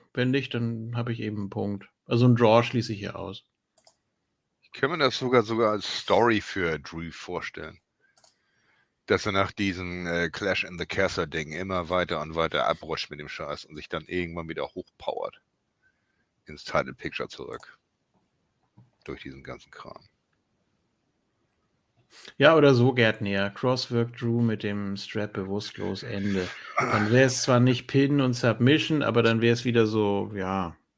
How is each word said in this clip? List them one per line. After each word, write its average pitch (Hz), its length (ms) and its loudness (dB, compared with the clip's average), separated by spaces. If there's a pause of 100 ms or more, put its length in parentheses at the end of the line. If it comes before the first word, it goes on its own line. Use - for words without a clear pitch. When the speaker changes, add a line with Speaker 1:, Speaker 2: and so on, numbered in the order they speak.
(140)
Speaker 1:
wenn 127 160 2
nicht, 131 240 -2
dann 117 420 -4
hab 120 120 -4
ich 117 120 -4
eben 104 160 -6
einen 101 140 -6
Punkt. 101 380 -6 (180)
Also 123 200 4
ein 120 100 8
Draw 117 260 8
schließe 120 300 -2
ich 101 80 -8
hier 92 160 -8
aus. 95 280 -12 (1200)
Speaker 2:
Ich - 100 -20
kann 139 180 -2
mir 170 80 -4
das 131 200 0
sogar, 123 240 2
sogar 113 300 0
als - 260 -6
Story 107 420 2
für 85 380 -4
Drew 82 320 -10
vorstellen. 82 680 -12 (1300)
Dass 101 200 0
er 104 60 -4
nach 95 200 0
diesem, 90 540 -6
äh, 85 240 -2
Clash 92 340 -4
in 87 140 -14
the 80 80 -6
Castle 90 420 -2
Ding 76 240 -8
immer 87 380 -6
weiter 87 320 -2
und 80 140 -8
weiter 80 300 0
abrutscht 78 440 -4
mit 73 100 -14
dem 73 80 -14
Scheiß 73 380 -12
und 76 100 -18
sich 76 140 -14
dann 80 160 -6
irgendwann 85 420 -6
wieder 78 200 -8
hochpowert - 720 -12 (1040)
ins 76 180 -18
Title 65 300 -4
Picture - 340 -10
zurück. - 480 -16 (1300)
Durch - 180 -12
diesen 67 200 -16
ganzen - 280 -18
Kram. - 380 -20 (2250)
Speaker 1:
Ja, 147 180 8
oder 143 180 8
so, 123 200 6
Gerd, 110 260 4
näher. 101 300 0
Cross 127 400 -2
wirkt 120 320 -2
Drew 117 180 0
mit 110 220 0
dem 101 340 -4
Strap 104 360 -8
bewusstlos, 98 680 -6
Ende. 98 440 -2 (320)
Dann 104 320 0
wär's 127 320 4
zwar 123 180 4
nicht 123 280 2
Pin 139 320 2
und 127 140 2
Submission, 135 680 2
aber 113 200 2
dann 113 200 4
wär's 117 220 4
wieder 117 220 4
so, 101 480 0
ja. 95 420 -4 (220)